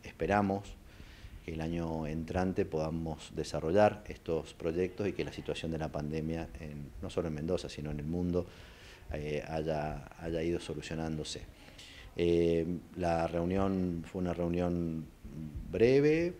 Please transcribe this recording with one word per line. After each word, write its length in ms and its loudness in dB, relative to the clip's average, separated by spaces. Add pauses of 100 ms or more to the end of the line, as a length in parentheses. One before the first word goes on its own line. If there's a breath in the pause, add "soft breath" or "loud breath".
esperamos 680 2 (720 loud breath)
que 80 -8
el 80 -4
año 460 -2
entrante 580 0
podamos 720 -2
desarrollar 720 4
estos 460 -4
proyectos 520 0
y 60 2
que 140 -2
la 80 -8
situación 380 -4
de 40 -2
la 160 -2
pandemia, 560 -2 (100)
en, 300 -10 (140)
no 80 -6
solo 180 0
en 60 -2
Mendoza, 340 0
sino 220 -6
en 100 -4
el 60 -4
mundo, 400 2 (680 loud breath)
eh, 340 -2
haya, 640 -2 (100)
haya 240 -2
ido 160 2
solucionándose. 840 -4 (760 loud breath)
Eh, 480 6 (320)
la 300 2
reunión 840 2
fue 120 -2
una 100 0
reunión 720 2 (680)
breve 680 6